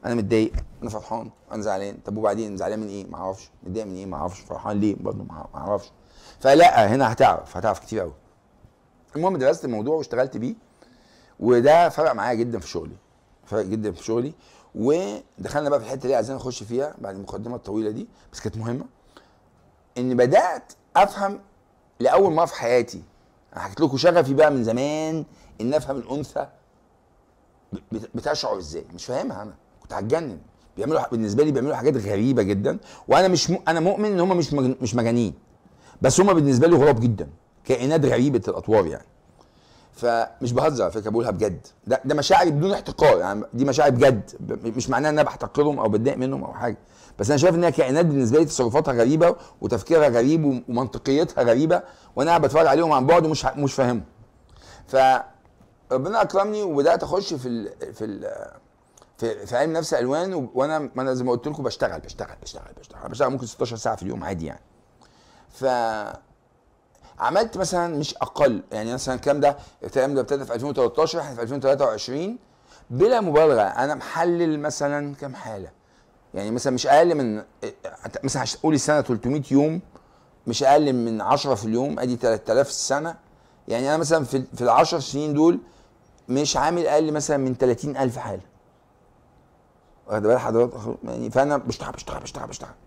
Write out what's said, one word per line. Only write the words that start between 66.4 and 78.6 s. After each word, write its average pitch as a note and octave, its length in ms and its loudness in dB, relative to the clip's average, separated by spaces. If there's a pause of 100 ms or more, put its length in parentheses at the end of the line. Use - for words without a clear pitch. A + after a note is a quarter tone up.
عملت F3+ 380 0
مثلًا F3 380 -2
مش C#3+ 200 -6
اقل، B2+ 460 0 (100)
يعني A2 220 -6
مثلًا C3 200 -6
الكلام C#3+ 260 0
ده، C#3+ 160 4 (280)
الكلام - 300 0
ده C3+ 60 2
ابتدى C#3 240 -2
في A#2 100 -8
ألفين A#2+ 140 -6
وتلتاشر، C#3+ 520 0
احنا C#3+ 140 -10
في A#2 80 -8
ألفين A#2+ 140 -6
وتلاتة C#3 280 2
وعشرين، C3+ 540 -4 (520)
بلا G#3 300 2
مبالغه D3+ 420 6
انا B2+ 320 0
محلل E3 640 -2
مثلًا C#3+ 540 -4
كام C#3 200 -12
حاله، G#2 360 -14 (640)
يعني G2+ 160 -6
مثلًا B2+ 220 -2
مش A#2+ 140 -2
اقل D#3+ 280 6
من، A2+ 280 -4 (800)
مثلًا C3 200 -4
هش-، - 120 -8
قولي D#3+ 180 0